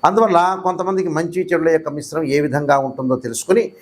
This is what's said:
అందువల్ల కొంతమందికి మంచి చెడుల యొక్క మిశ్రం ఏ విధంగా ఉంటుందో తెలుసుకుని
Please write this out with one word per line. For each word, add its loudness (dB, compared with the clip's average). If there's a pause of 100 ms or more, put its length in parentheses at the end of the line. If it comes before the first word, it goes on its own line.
అందువల్ల 4
కొంతమందికి -2
మంచి -4
చెడుల 2
యొక్క 2
మిశ్రం -6
ఏ 0
విధంగా 2
ఉంటుందో -2
తెలుసుకుని -2